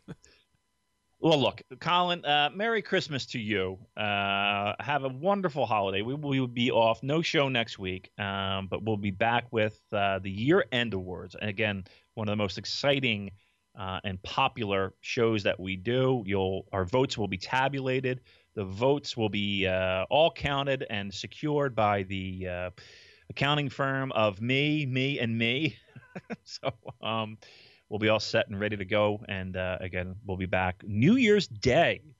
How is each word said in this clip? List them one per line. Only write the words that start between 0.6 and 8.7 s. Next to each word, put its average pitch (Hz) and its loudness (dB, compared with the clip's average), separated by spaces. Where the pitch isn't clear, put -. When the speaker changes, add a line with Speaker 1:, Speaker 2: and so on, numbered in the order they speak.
Speaker 2:
Well, 156 6
look, 110 0
Colin, 175 0
uh, 147 4
Merry 220 -2
Christmas 156 -2
to 131 -8
you. 98 -2
Uh, 101 0
have 135 -2
a 135 -4
wonderful 156 0
holiday. 98 0
We, 123 -4
we 143 -2
will 127 2
be 120 0
off, 113 4
no 151 0
show 143 2
next 117 -2
week, 92 -6
um, 98 -2
but 95 -4